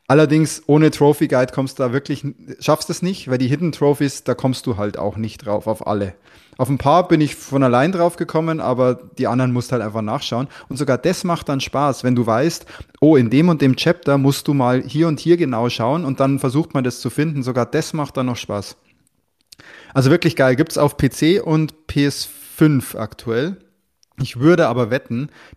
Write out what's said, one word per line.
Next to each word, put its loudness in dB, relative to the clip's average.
Allerdings 4
ohne 4
Trophy 2
Guide 0
kommst -6
du -2
da -2
wirklich, -6
schaffst 0
es -10
nicht, -6
weil 0
die 0
Hidden -2
Trophies, 0
da -2
kommst -4
du -2
halt -6
auch -6
nicht -8
drauf -4
auf -4
alle. -2
Auf -2
ein 0
paar 2
bin 2
ich -2
von -2
allein 2
drauf 0
gekommen, -2
aber 0
die -2
anderen 0
musst -4
halt -2
einfach -6
nachschauen. -6
Und -10
sogar 0
das -2
macht -4
dann -2
Spaß, -2
wenn 0
du 0
weißt, 0
oh, 6
in 4
dem 4
und 2
dem 4
Chapter 0
musst 0
du 2
mal 0
hier 0
und -2
hier 4
genau -2
schauen -2
und -4
dann 2
versucht -2
man 0
das -4
zu -6
finden. -2
Sogar -2
das -4
macht -6
dann -2
noch -4
Spaß. -8
Also 4
wirklich 2
geil. 4
Gibt's 0
auf 0
P 2
C 2
und -2
P 0
S -4
fünf 0
aktuell. -6
Ich -8
würde 4
aber -2
wetten, -4